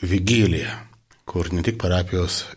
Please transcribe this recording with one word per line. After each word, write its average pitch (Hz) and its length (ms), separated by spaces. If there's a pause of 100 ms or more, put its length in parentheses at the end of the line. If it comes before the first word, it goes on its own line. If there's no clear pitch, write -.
vigilija, 92 680 (580)
kur 85 240
ne 87 80
tik 113 160
parapijos 90 640 (160)